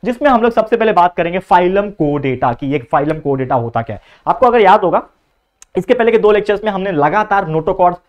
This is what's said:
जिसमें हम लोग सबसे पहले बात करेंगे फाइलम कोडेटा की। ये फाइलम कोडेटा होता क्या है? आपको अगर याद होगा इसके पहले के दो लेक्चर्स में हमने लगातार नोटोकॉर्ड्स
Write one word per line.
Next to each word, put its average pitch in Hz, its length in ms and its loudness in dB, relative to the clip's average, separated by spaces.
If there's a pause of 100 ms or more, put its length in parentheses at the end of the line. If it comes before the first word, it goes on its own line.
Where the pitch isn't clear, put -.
जिसमें 247 260 0
हम 226 120 2
लोग 233 100 2
सबसे 226 240 0
पहले 220 160 0
बात 175 240 2
करेंगे 175 220 -4
फाइलम 190 520 0
कोडेटा 139 600 -2
की। - 140 -8
ये 147 120 -2 (140)
फाइलम 156 260 -2
कोडेटा 135 360 -4
होता 117 280 -2
क्या 110 140 -10
है? - 60 -18 (240)
आपको 185 200 2
अगर 233 140 4
याद 202 200 6
होगा 190 220 0 (760)
इसके 185 180 0
पहले 233 180 0
के 214 60 2
दो 208 120 4
लेक्चर्स 208 340 0
में 214 80 -4
हमने 190 200 -6
लगातार 190 560 0
नोटोकॉर्ड्स 175 500 0 (100)